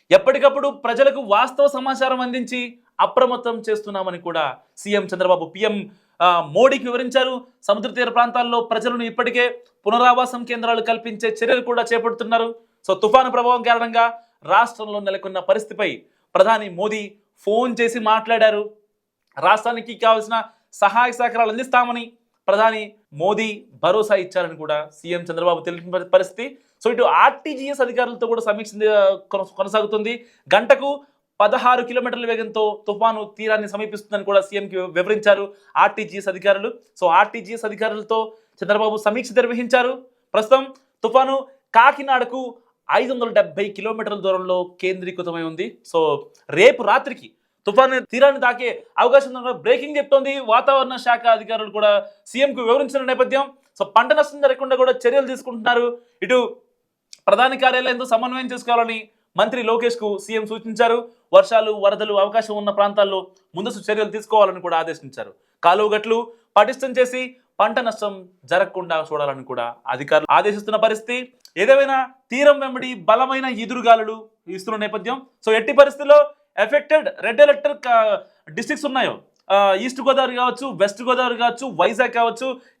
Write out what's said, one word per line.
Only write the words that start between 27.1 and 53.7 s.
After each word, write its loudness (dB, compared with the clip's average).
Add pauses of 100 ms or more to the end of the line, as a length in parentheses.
అధికారులతో -2
కూడా -2
సమీక్ష, -4 (180)
ఆ, 2 (120)
కొన-, -6
కొనసాగుతుంది. -4 (280)
గంటకు 2 (360)
పదహారు 2
కిలోమీటర్ల -6
వేగంతో -4
తుఫాను -2
తీరాన్ని -2
సమీపిస్తుందని -8
కూడా 4
సీఎంకి -8
వివ-, -4
వివరించారు 0 (220)
ఆర్టీజీఎస్ 0
అధికారులు. 0
So, -4
ఆర్టీజీఎస్ 0
అధికారులతో -4 (320)
చంద్రబాబు 0
సమీక్ష -4
నిర్వహించారు. 0 (320)
ప్రస్తుతం 2 (300)
తుఫాను 2 (280)
కాకినాడకు 2 (360)
ఐదు 0
వందల -4
డెబ్బై -2
కిలోమీటర్ల -8
దూరంలో -2
కేంద్రీకృతమై -6
ఉంది. -10 (180)
So, 2 (320)
రేపు 6
రాత్రికి -2 (360)
తుఫాను 4
తీరాన్ని 2
తాకే -2 (120)
అవకాశం 4
ఉందని -6
బ్రేకింగ్ -2
చెప్తోంది 0
వాతావరణ 2
శాఖ 0
అధికారులు 0
కూడా 2 (200)
సీఎంకు -2
వివరించిన 0
నేపథ్యం. 0 (380)